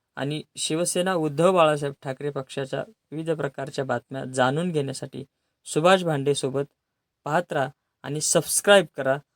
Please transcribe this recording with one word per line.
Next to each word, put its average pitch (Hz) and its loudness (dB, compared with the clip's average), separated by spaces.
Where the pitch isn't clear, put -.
आणि 147 -6
शिवसेना 175 0
उद्धव 160 2
बाळासाहेब 151 4
ठाकरे 143 -6
पक्षाच्या 139 -6
विविध 160 -4
प्रकारच्या 143 -4
बातम्या 131 -6
जाणून 131 0
घेण्यासाठी 135 -6
सुभाष 180 4
भांडेसोबत 143 -2
पाहत 170 -2
राहा 143 0
आणि 143 -6
सबस्क्राईब 185 4
करा 139 0